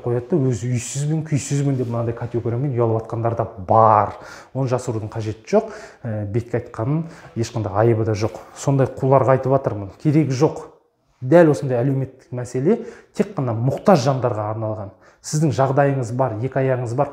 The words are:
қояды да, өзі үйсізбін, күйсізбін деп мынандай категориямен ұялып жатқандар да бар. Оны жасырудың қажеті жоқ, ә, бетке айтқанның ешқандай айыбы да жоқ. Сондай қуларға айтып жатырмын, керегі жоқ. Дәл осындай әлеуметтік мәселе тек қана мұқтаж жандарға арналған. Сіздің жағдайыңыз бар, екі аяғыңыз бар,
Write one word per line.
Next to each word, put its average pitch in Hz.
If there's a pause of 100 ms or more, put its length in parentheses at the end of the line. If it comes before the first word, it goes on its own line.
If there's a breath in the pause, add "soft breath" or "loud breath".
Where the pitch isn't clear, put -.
қояды 120
да, 175
өзі 123
үйсізбін, 147
күйсізбін 143
деп 113
мынандай 117
категориямен 120
ұялып 113
жатқандар 117
да 113 (200)
бар. 107 (380 loud breath)
Оны 131
жасырудың 110
қажеті 107
жоқ, 214 (300 loud breath)
ә, 107
бетке 113
айтқанның 143 (320 loud breath)
ешқандай 107
айыбы 113
да 110
жоқ. 107 (160)
Сондай 135
қуларға 135
айтып 131
жатырмын, 104
керегі 147
жоқ. 127 (560)
Дәл 156
осындай 127
әлеуметтік 135
мәселе 131 (320 loud breath)
тек 202
қана 127
мұқтаж 127
жандарға 113
арналған. 107 (260 soft breath)
Сіздің 151
жағдайыңыз 135
бар, 127
екі 131
аяғыңыз 123
бар, 143